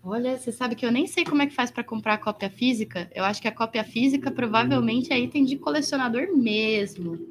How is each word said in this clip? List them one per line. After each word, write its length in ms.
Olha, 340
você 140
sabe 240
que 100
eu 60
nem 160
sei 160
como 180
é 60
que 60
faz 180
pra 120
comprar 320
a 20
cópia 320
física. 680
Eu 80
acho 180
que 60
a 40
cópia 340
física 440
provavelmente 840
é 60
item 260
de 120
colecionador 800
mesmo. 840